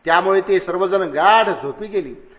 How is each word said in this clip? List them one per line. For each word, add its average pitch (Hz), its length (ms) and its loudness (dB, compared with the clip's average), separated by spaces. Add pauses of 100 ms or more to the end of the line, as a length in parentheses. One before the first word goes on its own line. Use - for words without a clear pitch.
त्यामुळे 185 360 2
ते 190 180 0
सर्वजण 185 420 -2
गाढ 190 480 2
झोपी 139 380 -8
गेले. 175 260 -6 (240)